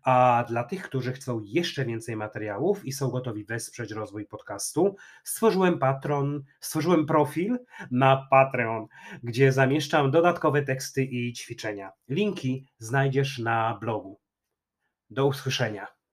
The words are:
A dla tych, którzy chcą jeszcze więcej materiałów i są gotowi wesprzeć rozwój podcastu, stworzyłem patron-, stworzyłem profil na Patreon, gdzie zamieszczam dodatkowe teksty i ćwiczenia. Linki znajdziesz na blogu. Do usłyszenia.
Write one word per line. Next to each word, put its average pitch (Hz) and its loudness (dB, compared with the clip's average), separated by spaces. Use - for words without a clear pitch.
A 127 6
dla 117 -4
tych, 180 -8
którzy 127 -6
chcą 117 -6
jeszcze 139 -2
więcej 113 -6
materiałów 107 -4
i 131 -8
są 135 -4
gotowi 117 -6
wesprzeć 110 -10
rozwój 107 -8
podcastu, 147 -2
stworzyłem 185 2
patron-, 139 0
stworzyłem 156 2
profil 165 2
na 135 4
Patreon, 120 4
gdzie 127 4
zamieszczam 139 2
dodatkowe 160 4
teksty 135 -2
i 123 -4
ćwiczenia. 104 -10
Linki 139 -2
znajdziesz 135 0
na 113 0
blogu. 101 -6
Do 135 0
usłyszenia. 110 -4